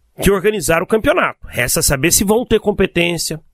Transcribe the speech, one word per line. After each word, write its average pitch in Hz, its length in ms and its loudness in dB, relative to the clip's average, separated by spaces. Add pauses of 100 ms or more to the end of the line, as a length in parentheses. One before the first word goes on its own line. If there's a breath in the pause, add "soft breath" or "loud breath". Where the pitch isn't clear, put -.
(220)
que 180 100 2
organizar 180 500 0
o 180 60 -4
campeonato. 226 580 0
Resta 127 360 -2
saber 147 300 0
se - 120 2
vão 214 220 2
ter 220 140 0
competência, 175 840 -2 (120)